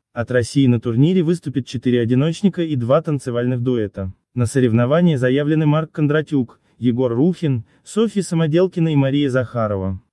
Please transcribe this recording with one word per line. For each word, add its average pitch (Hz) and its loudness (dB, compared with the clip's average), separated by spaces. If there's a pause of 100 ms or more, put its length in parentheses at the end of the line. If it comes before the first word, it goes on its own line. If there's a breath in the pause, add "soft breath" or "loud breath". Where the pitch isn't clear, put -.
(140)
От 120 -6
России 123 2
на 120 4
турнире 147 2
выступят 151 -2
четыре 123 0
одиночника 156 0
и 156 -4
два 131 2
танцевальных 127 -4
дуэта. 107 -4 (200)
На 123 0
соревнования 131 2
заявлены 147 0
Марк 156 0
Кондратюк, 147 -2 (200)
Егор 120 0
Рухин, 139 0 (200 soft breath)
Софья 208 -2
Самоделкина 165 0
и - 2
Мария 139 0
Захарова. 104 -4 (100)